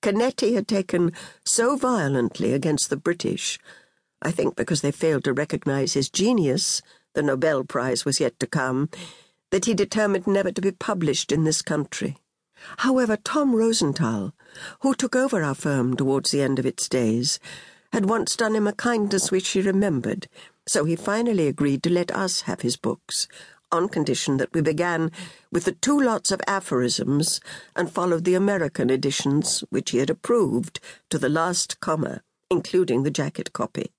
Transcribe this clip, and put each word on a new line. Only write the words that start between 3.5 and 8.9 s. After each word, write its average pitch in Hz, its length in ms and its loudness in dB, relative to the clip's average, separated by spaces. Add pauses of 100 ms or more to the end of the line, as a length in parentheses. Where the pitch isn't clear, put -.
I 160 100 -2
think 175 240 -2
because - 240 -2
they 143 140 0
failed 156 320 0
to 139 80 2
recognize 139 600 0
his 135 160 0
genius, 185 720 2 (320)
the - 80 -2
Nobel 139 440 0
Prize 123 400 -2
was 139 160 0
yet 131 180 -2
to 127 80 -4
come, 131 420 0 (600)